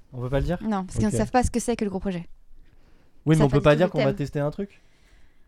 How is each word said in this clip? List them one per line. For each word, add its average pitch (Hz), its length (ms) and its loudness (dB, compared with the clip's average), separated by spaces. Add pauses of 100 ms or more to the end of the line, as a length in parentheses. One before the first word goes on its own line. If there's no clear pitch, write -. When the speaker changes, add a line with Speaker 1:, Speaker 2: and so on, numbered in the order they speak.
(120)
Speaker 1:
On 127 80 -10
peut 123 100 -6
pas 139 100 0
le 139 60 -2
dire ? 175 160 -2
Speaker 2:
Non, 190 220 -4
parce - 140 -12
qu'ils 214 80 0
Speaker 1:
Ok. 208 60 0
Speaker 2:
ne 220 60 0
savent 214 120 -2
pas 247 120 2
ce 240 80 -2
que 233 100 -4
c'est 233 160 -4
que - 80 -4
le 196 60 -2
gros 190 100 -6
projet. 180 280 -6 (960)
Speaker 1:
Oui, 151 80 6
Speaker 2:
Ils 160 40 6
Speaker 1:
mais 151 60 6
on 143 40 6
Speaker 2:
savent - 20 -2
Speaker 1:
peut 143 100 4
Speaker 2:
pas 151 100 6
Speaker 1:
pas 147 40 8
Speaker 2:
du 151 40 4
Speaker 1:
dire 180 100 4
Speaker 2:
tout - 40 -8
Speaker 1:
qu'on - 60 -2
Speaker 2:
le 170 60 2
Speaker 1:
va 139 60 2
Speaker 2:
thème. - 80 -4
Speaker 1:
tester 143 220 -4
un 147 100 -2
truc ? - 320 -10 (640)